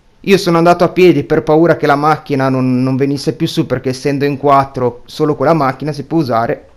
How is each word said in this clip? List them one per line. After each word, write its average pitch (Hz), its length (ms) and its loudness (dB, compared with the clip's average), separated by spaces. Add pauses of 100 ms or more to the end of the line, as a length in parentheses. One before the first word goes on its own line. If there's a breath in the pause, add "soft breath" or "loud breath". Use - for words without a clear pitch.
(220 soft breath)
Io 190 160 2
sono 170 200 0
andato 175 260 4
a 170 60 2
piedi 170 340 4
per 156 200 -2
paura 160 340 2
che - 80 -6
la 147 100 2
macchina 143 540 -2
non, 127 320 0
non 131 160 -2
venisse 139 360 -2
più 165 140 -4
su, 147 200 -2
perché 123 220 -4
essendo 139 360 -4
in 143 120 -2
quattro 135 680 0
solo 151 300 -2
con 135 100 -2
la 160 80 4
macchina 147 380 -2
si 139 140 -8
può 160 120 -4
usare, 120 600 -2